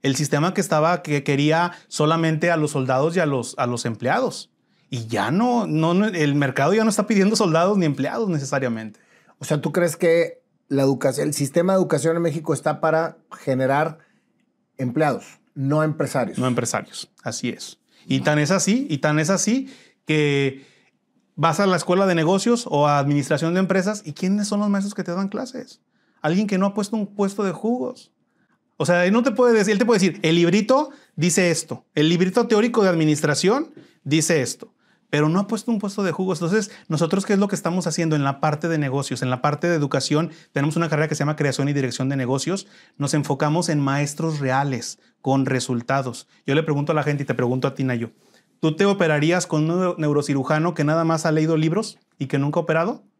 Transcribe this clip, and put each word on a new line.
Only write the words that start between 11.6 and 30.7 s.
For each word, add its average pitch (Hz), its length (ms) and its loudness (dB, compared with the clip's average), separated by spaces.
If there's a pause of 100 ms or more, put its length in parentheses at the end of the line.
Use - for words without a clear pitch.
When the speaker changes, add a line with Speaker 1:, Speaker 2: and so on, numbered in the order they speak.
Speaker 2:
de 190 60 4
educación 165 360 0
en 170 60 0
México 160 320 -2
está 147 260 -2
para 160 380 0 (140)
generar 139 680 -2 (800)
empleados, 131 480 -2 (300)
no 147 280 0
empresarios? 143 540 -2
Speaker 1:
No 127 100 0
empresarios, 117 640 -2 (120)
así 120 260 -6
es. - 300 -12 (260)
Y 131 160 0
tan 151 180 2
es 147 120 2
así, 208 380 0
y 151 100 -2
tan 151 200 2
es 156 100 0
así 220 440 -2 (320)
que 139 600 0 (720)
vas 160 240 2
a 202 80 4
la 185 100 4
escuela 185 280 2
de 185 100 2
negocios 190 540 2
o 147 180 2
a 147 120 4
administración 143 540 0
de 185 80 2
empresas, 190 440 0
¿y 151 80 -12
quiénes 202 340 -2
son 208 120 -2
los 208 100 0
maestros 202 240 -2
que 190 100 -8
te 175 100 -6
dan 190 160 -4
clases? 247 520 -10 (400)
Alguien 180 260 0
que 196 100 0
no 190 100 2
ha 196 60 -2
puesto 208 220 -4
un 208 120 -2
puesto 202 360 -4
de 190 80 -2
jugos. 247 600 -6 (680)
O 156 80 -2
sea, 175 200 4
él 190 80 4
no 240 100 4
te 262 80 2
puede 247 220 4
decir, 214 200 4
él 202 60 0
te 247 60 4
puede 220 140 4
decir, 180 240 2
"El 160 120 4
librito 214 540 4 (260)